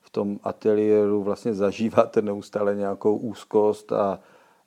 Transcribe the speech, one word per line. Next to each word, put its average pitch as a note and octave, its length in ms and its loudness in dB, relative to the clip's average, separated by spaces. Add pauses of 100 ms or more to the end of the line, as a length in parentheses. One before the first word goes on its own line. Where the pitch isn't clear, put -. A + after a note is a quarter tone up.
v - 80 -20
tom G2+ 340 -4
ateliéru G#2 800 2
vlastně G2+ 300 -4
zažíváte G#2+ 680 0
neustále G2+ 540 -4
nějakou G2+ 420 -2
úzkost G#2+ 720 -2
a, G2 280 0 (480)